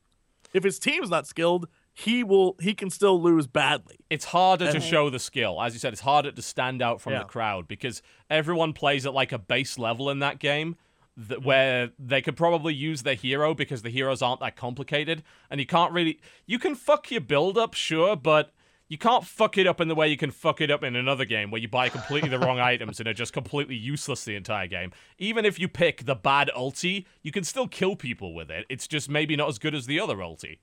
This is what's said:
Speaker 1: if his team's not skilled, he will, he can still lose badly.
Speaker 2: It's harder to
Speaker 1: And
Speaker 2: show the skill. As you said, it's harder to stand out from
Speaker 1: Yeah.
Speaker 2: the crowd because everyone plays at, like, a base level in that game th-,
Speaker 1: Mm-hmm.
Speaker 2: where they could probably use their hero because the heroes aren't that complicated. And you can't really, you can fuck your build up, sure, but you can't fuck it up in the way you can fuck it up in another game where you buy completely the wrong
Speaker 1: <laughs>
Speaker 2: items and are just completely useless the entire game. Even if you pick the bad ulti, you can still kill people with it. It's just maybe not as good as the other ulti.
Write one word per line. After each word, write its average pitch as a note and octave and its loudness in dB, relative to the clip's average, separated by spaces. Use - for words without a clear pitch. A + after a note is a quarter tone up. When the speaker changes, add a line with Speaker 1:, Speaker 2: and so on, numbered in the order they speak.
Speaker 1:
if F#3 0
his G3 0
team's D4 0
not E3 0
skilled, E3+ 0
he A#3+ 0
will, F#3+ 4
he G3 0
can F#3+ -6
still F#3+ 4
lose E3 6
badly. D3 0
Speaker 2:
It's D3+ -4
harder F#3 4
to D3 2
Speaker 1:
And D#3 0
Speaker 2:
show D#3+ 2
the B2+ -4
skill. G2+ -2
As A#2 -2
you A#2 -12
said, B2 -4
it's G2 -12
harder C#3 4
to - -14
stand B2+ -4
out A#2 0
from B2 -6
Speaker 1:
Yeah. B2+ -2
Speaker 2:
the G#2 -8
crowd G2+ -4
because G#2 -8
everyone D#3+ 0
plays C#3+ 0
at, C3+ -4
like, C3 2
a B2 -6
base B2 -2
level A#2+ -2
in C#3 -2
that C#3 -2
game D3+ -2
th-, A#2 -8
Speaker 1:
Mm-hmm. C3+ -10
Speaker 2:
where C3 4
they C3+ 0
could C3+ -4
probably E3 2
use C#3+ -6
their C#3 0
hero C#3 0
because C3+ -6
the A#2 -8
heroes C3 -2
aren't B2+ 0
that B2 -8
complicated. D3 -4
And C#3+ -6
you C3 -2
can't E3+ 2
really, E3 0
you A3+ -2
can D4 -2
fuck - 2
your A#3 -2
build D3 2
up, A3+ 2
sure, E3+ 2
but D3+ 4
you D#3 -10
can't A3 4
fuck G#3+ 0
it F#3+ 6
up F3 2
in E3 2
the D#3+ 0
way D#3 4
you D3+ 2
can D3 -4
fuck - -2
it D3+ 0
up D3 0
in B2+ -4
another B2+ 0
game G#2+ -2
where A2+ -4
you A2+ -6
buy B2+ 0
completely C#3+ -4
the B2+ -2
wrong B2+ 2
Speaker 1:
<laughs> B2 4
Speaker 2:
items A#2 -4
and A2+ -4
are A2 -2
just A2+ -6
completely C#3+ -4
useless B2+ -6
the G#2 -6
entire G2 -4
game. F2+ -8
Even A3 0
if G3 0
you F3+ -2
pick - 0
the C3 0
bad C#3 4
ulti, E3+ -4
you D3+ -10
can G3+ -4
still B3+ -2
kill G3 -2
people G2+ -10
with E2 -12
it. E2 -8
It's - -10
just D3 -6
maybe D3+ 0
not D3 0
as D3+ -6
good D3+ -4
as C3 -6
the C#3+ -2
other F3 -2
ulti. E2 -12